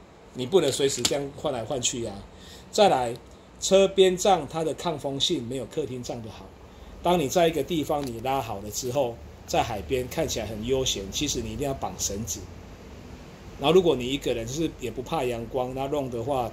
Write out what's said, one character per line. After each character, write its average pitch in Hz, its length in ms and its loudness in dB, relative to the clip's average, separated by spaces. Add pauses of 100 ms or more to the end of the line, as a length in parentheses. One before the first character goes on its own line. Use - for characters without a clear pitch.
(340)
你 127 120 -4
不 175 140 4
能 143 120 6
随 135 180 2
时 123 140 -2
这 147 120 0
样 139 220 -4
换 147 160 -2
来 117 100 -4
换 127 180 -2
去 117 240 -2
啊。 101 100 -8 (560)
再 202 180 8
来， 127 240 2 (480)
车 190 260 8
边 190 300 6
帐 175 320 4
它 160 140 -4
的 151 100 -2
抗 160 240 -4
风 139 220 -4
性 139 240 0
没 123 140 -6
有 - 80 -6
客 151 200 -4
厅 123 160 -8
帐 120 220 -8
的 110 60 -12
好。 95 160 -14 (560)
当 175 180 4
你 135 100 0
在 170 180 4
一 165 40 4
个 156 100 0
地 156 220 0
方 147 220 0
你 117 160 -6
拉 131 200 0
好 104 180 -6
了 107 120 -8
之 123 200 -4
后， 123 240 0 (300)
在 160 160 2
海 110 200 -4
边 127 260 -2
看 147 200 -2
起 120 120 -4
来 107 60 -4
很 107 200 -6
悠 131 180 2
闲， 101 280 -2
其 147 160 -2
实 135 120 -2
你 110 140 -6
一 - 20 -8
定 139 120 -4
要 123 60 -2
绑 98 260 -6
绳 101 260 -4
子。 - 140 -6 (1200)
然 135 100 -2
后 160 40 8
如 190 80 10
果 160 140 4
你 123 140 -2
一 139 80 0
个 139 160 -2
人 113 120 -2
就 120 60 -6
是 156 180 0 (120)
也 110 100 -4
不 131 100 -6
怕 143 220 -2
阳 117 220 -2
光， 127 280 -4
那 135 140 -4
弄 143 220 -2
的 117 120 -4
话， 123 320 -2